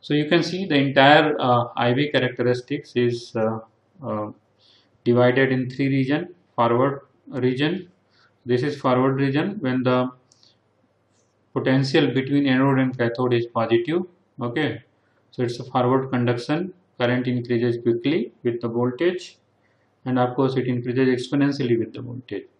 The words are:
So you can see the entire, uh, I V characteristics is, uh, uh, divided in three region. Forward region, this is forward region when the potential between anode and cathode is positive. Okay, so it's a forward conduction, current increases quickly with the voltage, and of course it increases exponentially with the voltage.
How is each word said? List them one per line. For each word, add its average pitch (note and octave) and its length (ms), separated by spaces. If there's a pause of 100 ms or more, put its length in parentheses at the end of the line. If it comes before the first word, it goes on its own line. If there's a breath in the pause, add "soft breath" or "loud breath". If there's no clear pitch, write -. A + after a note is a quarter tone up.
So - 100
you D3 160
can E3+ 140
see F#3 240
the D#3 80
entire, C#3+ 640
uh, A#2+ 340
I A#2+ 200
V D3 160
characteristics B2 840
is, A#2+ 400
uh, A2 260 (460)
uh, G#2+ 260 (720 soft breath)
divided B2+ 480
in B2+ 180
three C#3 180
region. C#3 460 (220)
Forward B2 460 (260)
region, C3 640 (540 soft breath)
this B2 180
is C#3+ 180
forward C3+ 400
region D3 400
when B2+ 220
the B2+ 280 (1400 soft breath)
potential C3+ 560
between C#3 380
anode C3+ 320
and B2+ 180
cathode A#2+ 380
is A#2+ 120
positive. A#2 560 (380)
Okay, A#2+ 420 (480)
so - 120
it's A#2 180
a B2 40
forward C3 460
conduction, B2+ 600 (260)
current B2 280
increases A#2+ 560
quickly C3 500 (100)
with A#2 180
the A#2+ 80
voltage, B2+ 680 (680)
and B2+ 140
of B2 160
course C3 220
it B2 100
increases B2+ 420
exponentially C3 720
with A2 140
the B2 100
voltage. A#2+ 420 (160)